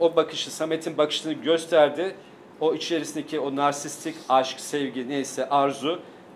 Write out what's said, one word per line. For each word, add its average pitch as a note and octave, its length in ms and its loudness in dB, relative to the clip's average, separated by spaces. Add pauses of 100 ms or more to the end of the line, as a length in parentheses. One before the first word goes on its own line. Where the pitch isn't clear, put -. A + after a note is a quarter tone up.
o E3 160 4
bakışı, D#3 340 0
Samet'in D#3+ 480 -4
bakışını D3+ 340 0
gösterdi. D#3+ 840 4 (460)
O D#3 140 2
içerisindeki D#3 680 -4
o C3+ 160 -4
narsistik D3 580 -2 (140)
aşk, C3 320 2
sevgi, C3 480 -4
neyse C3 400 -4
arzu, C#3 520 0 (360)